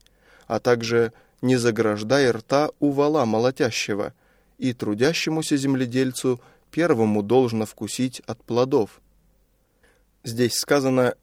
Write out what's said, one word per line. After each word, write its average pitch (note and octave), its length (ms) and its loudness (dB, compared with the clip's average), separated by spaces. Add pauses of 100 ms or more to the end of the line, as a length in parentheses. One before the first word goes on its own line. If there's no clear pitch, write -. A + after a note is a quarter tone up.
(460)
а A2+ 140 -4
также A#2 540 2 (280)
«не B2+ 140 2
заграждай A#2 760 2
рта C3+ 380 0 (100)
у D3 120 0
вала C#3+ 340 0
молотящего», A2 880 -2 (440)
и C3 160 -4
трудящемуся D3+ 800 -2
земледельцу C3 880 -2 (300)
первому A2+ 520 2
должно A2+ 420 2
вкусить B2 560 -6
от - 220 -12
плодов. B2 580 0 (1200)
Здесь A#2 320 -2
сказано: C3 680 0